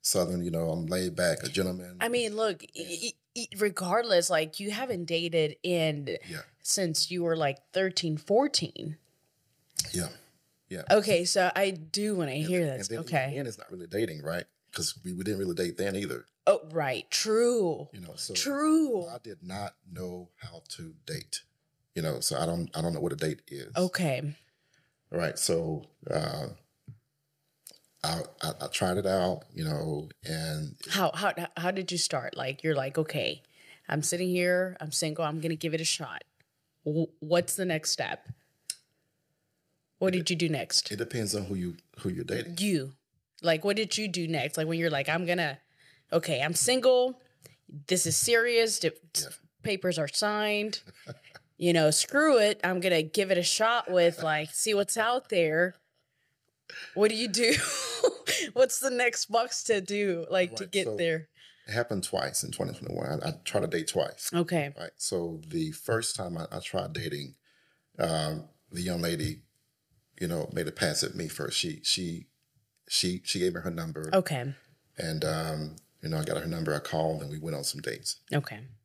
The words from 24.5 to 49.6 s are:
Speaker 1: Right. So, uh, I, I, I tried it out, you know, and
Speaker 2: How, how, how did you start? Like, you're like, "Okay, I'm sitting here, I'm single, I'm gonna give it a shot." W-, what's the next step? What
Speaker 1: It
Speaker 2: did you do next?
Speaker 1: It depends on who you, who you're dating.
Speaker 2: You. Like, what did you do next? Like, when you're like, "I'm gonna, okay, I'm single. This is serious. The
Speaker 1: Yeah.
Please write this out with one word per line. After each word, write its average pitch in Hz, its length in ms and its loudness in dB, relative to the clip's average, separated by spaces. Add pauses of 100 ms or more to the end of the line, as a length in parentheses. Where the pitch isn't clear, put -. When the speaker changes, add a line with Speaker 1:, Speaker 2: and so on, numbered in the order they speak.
Speaker 1:
Right. 85 260 -2
So, 82 460 0 (260)
uh, 78 380 -2 (1500)
I, 165 180 -2 (220)
I, 78 80 -2 (120)
I - 40 -6
tried 90 300 0
it 98 100 0
out, 92 380 2 (100)
you 82 80 -6
know, 78 460 -4 (160)
and 80 500 -6 (160)
Speaker 2:
How, 185 240 2
how, 185 180 0 (240)
how 170 140 0
did 190 220 -4
you 175 60 -2
start? - 380 -2
Like, 131 280 -6
you're 156 100 2
like, 139 240 -2
"Okay, - 440 -2 (460)
I'm 151 140 0
sitting 175 260 0
here, 180 520 2
I'm 156 100 -8
single, 156 340 0
I'm 156 160 -2
gonna 160 140 0
give 156 180 -4
it 156 80 0
a 165 40 -4
shot." 123 400 -4 (600)
W-, 156 220 2 (140)
what's 175 340 2
the 190 100 -2
next 160 280 0
step? - 360 -4 (1700)
What 185 160 2
Speaker 1:
It 185 40 4
Speaker 2:
did 160 120 0
you 180 60 2
do 165 120 2
next? - 420 0
Speaker 1:
It 104 60 -4
depends 110 400 -2
on 101 80 -2
who 98 100 -4
you, 90 220 -2 (240)
who 104 80 -2
you're 90 160 -4
dating. 120 340 -4
Speaker 2:
You. 165 340 0 (480)
Like, 160 240 2
what 202 120 2
did 214 200 -2
you 214 120 -2
do 170 180 -2
next? 147 300 -2
Like, 160 100 -2
when 165 140 -2
you're 160 100 2
like, 139 180 0
"I'm 170 180 0
gonna, 165 320 0 (540)
okay, 160 300 2
I'm 156 120 0
single. 254 640 4 (680)
This 180 180 2
is 160 120 0
serious. 226 640 4
The 165 120 0 (240)
Speaker 1:
Yeah. - 100 -2 (360)